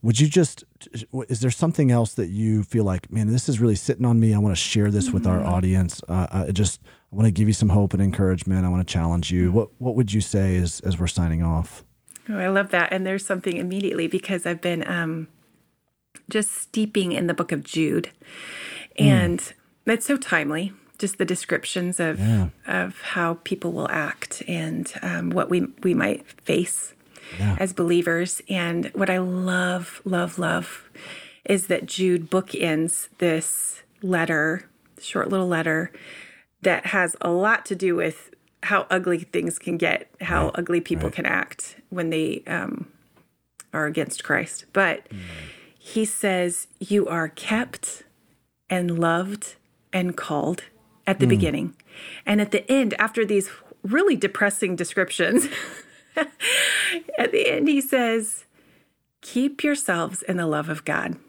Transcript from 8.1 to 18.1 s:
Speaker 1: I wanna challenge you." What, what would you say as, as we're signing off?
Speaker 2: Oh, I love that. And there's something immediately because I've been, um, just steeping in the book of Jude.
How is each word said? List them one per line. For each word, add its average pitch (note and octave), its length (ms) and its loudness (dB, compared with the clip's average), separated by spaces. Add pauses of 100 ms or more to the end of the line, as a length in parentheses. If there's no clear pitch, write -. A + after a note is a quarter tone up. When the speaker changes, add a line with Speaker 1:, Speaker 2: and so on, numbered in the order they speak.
Speaker 1:
I F2+ 40 2
wanna F2+ 140 2
challenge E2+ 480 0
you." F2+ 200 4
What, G#2 180 2 (100)
what A#2+ 160 -2
would A2 180 2
you G#2+ 80 4
say F#2+ 360 2
as, F2 240 0
as F2 180 -2
we're F2 80 0
signing E2 360 0
off? E2 400 0 (460)
Speaker 2:
Oh, G#3+ 80 -4
I F#3 120 -2
love G3 200 2
that. F3 240 2
And F#3+ 120 -2
there's F#3+ 200 -2
something F#3 320 -4
immediately F#3 500 -2
because F#3 380 -2
I've E3+ 160 -4
been, F3 260 -2
um, E3 400 -4 (1000)
just G#3+ 220 -2
steeping G#3 600 -2
in E3+ 160 0
the E3+ 60 0
book E3+ 180 -4
of D3 120 -4
Jude. D#3+ 460 -2 (920)